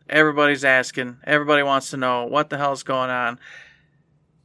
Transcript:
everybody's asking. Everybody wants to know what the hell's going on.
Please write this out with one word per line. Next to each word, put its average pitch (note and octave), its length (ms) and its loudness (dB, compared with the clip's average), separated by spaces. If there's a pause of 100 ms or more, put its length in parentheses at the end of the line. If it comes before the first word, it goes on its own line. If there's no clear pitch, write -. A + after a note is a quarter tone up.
everybody's D3 560 2
asking. B2+ 580 0
Everybody D3 400 2
wants C3+ 280 0
to C#3+ 60 -10
know B2 280 -2
what D3 240 -2
the D3 80 -6
hell's C#3 260 -4
going C3 260 -2
on. B2 300 -4 (1040)